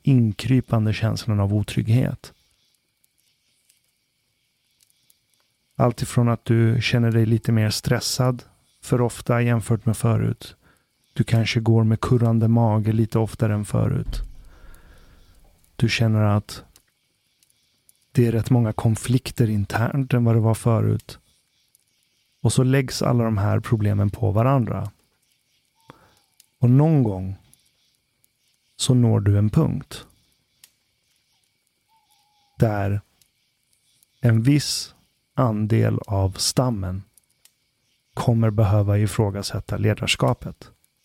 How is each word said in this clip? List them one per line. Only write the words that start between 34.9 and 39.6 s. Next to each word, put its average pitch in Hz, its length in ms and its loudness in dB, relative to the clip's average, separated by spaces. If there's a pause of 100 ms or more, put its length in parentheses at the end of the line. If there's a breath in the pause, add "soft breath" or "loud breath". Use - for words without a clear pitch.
andel 110 720 0
av 98 240 -2
stammen 98 720 -4 (1120)
kommer 113 360 0
behöva 104 480 2
ifrågasätta 101 800 -4